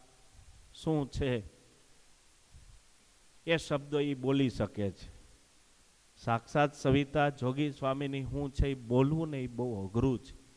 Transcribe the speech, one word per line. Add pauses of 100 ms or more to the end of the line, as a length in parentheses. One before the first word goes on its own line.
(760)
શું
છે (2000)
એ
શબ્દો
ઈ
બોલી
શકે
છે. (1040)
સાક્ષાત
સવિતા
જોગી
સ્વામીની
શું
છે
એ
બોલવું
ને
એ
બહુ
અઘરું
છે, (220)